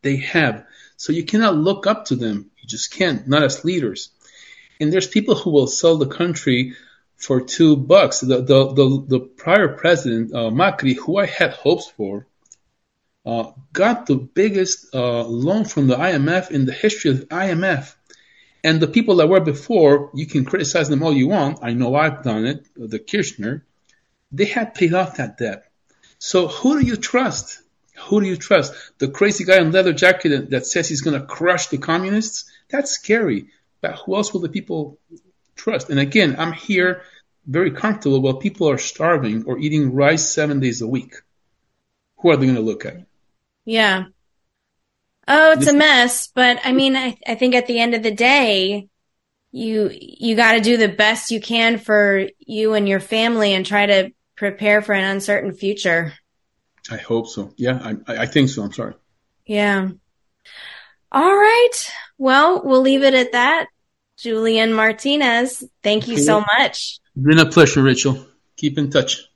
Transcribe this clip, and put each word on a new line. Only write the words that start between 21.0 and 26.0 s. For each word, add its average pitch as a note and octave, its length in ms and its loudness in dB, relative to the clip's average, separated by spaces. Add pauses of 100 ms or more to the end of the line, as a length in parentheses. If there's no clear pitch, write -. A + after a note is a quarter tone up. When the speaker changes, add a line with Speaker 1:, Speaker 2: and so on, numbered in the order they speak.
Speaker 1:
all D#3+ 100 0
you C3+ 160 2
want. D3 340 -2
I A#2 100 -6
know B2 220 -2
I've D3 280 0
done A2 240 -2
it, D3+ 200 -8 (100)
the A2 220 -10
Kirchner. C#3 640 -6 (680)
They C#3 120 0
had A3 300 -6
paid E3 200 0
off F#3 220 -2
that A2+ 220 -10
debt. G#2 260 -8 (540)